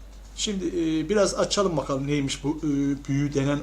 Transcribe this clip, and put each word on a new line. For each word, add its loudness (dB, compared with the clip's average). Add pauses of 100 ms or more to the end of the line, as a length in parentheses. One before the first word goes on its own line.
(360)
Şimdi, -2
e, 0
biraz 4
açalım 2
bakalım -2
neymiş 0
bu, 0
e, -2 (380)
büyü 0
denen 2